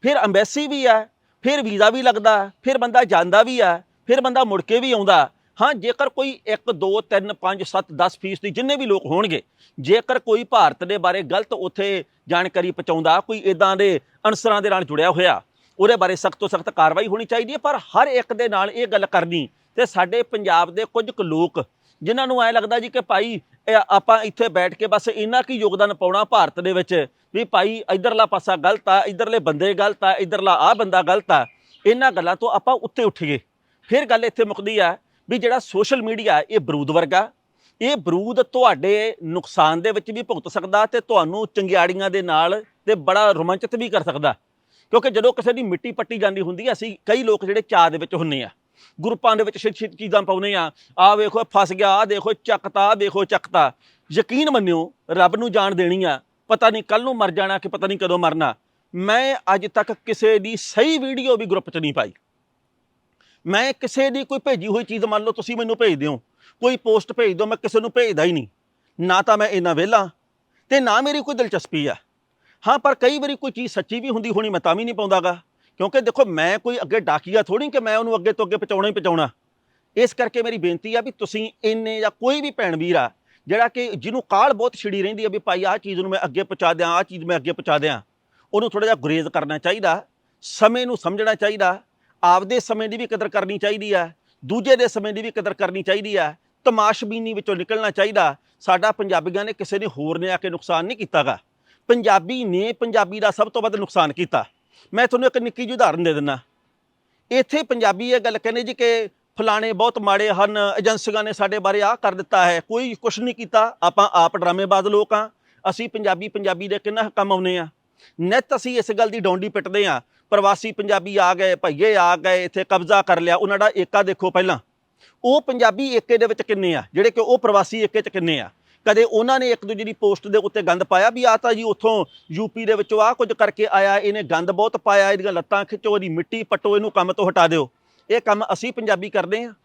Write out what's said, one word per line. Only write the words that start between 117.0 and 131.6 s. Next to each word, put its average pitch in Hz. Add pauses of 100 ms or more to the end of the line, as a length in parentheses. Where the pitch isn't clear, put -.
ਕੁ 214
ਕੰਮ 202
ਆਉਂਦੇ 185
ਹਾਂ। 165 (540)
ਨਿੱਤ 220
ਅਸੀਂ 247
ਇਸ 226
ਗੱਲ 220
ਦੀ 220
ਡੌਂਡੀ 190
ਪਿੱਟਦੇ 196
ਹਾਂ, 139 (300)
ਪ੍ਰਵਾਸੀ 202
ਪੰਜਾਬੀ 202
ਆ 185
ਗਏ, 185
ਭਈਏ 175
ਆ 175
ਗਏ, 185
ਇੱਥੇ 185
ਕਬਜ਼ਾ 190
ਕਰ 175
ਲਿਆ। 170
ਉਹਨਾਂ 202
ਦਾ 208
ਏਕਾ 196
ਦੇਖੋ 185
ਪਹਿਲਾਂ, 180 (640)
ਉਹ 269
ਪੰਜਾਬੀ 247
ਏਕੇ 233
ਦੇ 226
ਵਿੱਚ 214
ਕਿੰਨੇ 190
ਆ, 127 (120)
ਜਿਹੜੇ 202
ਕਿ 233
ਉਹ 247
ਪ੍ਰਵਾਸੀ 208
ਏਕੇ 214
'ਚ 208
ਕਿੰਨੇ 165
ਆ। 92 (360)
ਕਦੇ 220
ਉਹਨਾਂ 233
ਨੇ 254
ਇੱਕ 220
ਦੂਜੇ 196
ਦੀ 214
ਪੋਸਟ 202
ਦੇ 208
ਉੱਤੇ 202
ਗੰਦ -
ਪਾਇਆ 196
ਵੀ 247
ਆਹ 226
ਤਾਂ 240
ਜੀ 220